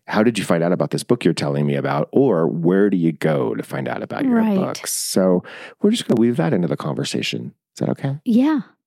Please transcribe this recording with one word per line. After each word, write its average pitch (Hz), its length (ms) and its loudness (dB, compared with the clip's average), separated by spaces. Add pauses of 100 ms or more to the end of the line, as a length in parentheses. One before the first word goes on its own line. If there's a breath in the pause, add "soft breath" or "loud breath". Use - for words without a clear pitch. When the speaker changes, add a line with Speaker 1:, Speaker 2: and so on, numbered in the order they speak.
Speaker 1:
"How 107 160 2
did 117 120 2
you 95 80 -4
find 85 200 0
out 90 80 2
about 78 180 0
this 80 140 -4
book - 200 0
you're 85 80 4
telling 73 320 -2
me 71 120 0
about?" 69 340 -2
Or, 95 380 4
"Where 90 420 2
do 98 60 0
you 82 160 2
go 69 420 -2
to 55 80 -8
find - 260 -8
out - 140 -8
about - 220 -6
your 247 100 2
Speaker 2:
Right. 220 240 2
Speaker 1:
books?" - 340 -6
So 92 520 0 (360 loud breath)
we're 208 120 4
just - 160 -4
gonna 117 120 2
weave 120 180 2
that 160 140 0
into 90 140 0
the 69 100 -4
conversation. - 800 -6 (220)
Is - 20 -18
that - 120 -2
okay? 139 340 -4
Speaker 2:
Yeah. 262 380 2 (240)